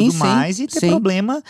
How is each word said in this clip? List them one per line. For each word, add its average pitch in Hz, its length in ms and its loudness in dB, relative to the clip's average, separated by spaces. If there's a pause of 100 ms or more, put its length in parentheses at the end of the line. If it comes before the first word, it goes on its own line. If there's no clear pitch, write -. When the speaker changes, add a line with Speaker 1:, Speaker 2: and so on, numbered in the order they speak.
Speaker 1:
tudo 247 80 4
Speaker 2:
sim, 165 60 -4
Speaker 1:
mais, 147 420 0
e 285 80 -6
ter 330 120 -6
Speaker 2:
sim. - 80 2
Speaker 1:
problema 220 600 0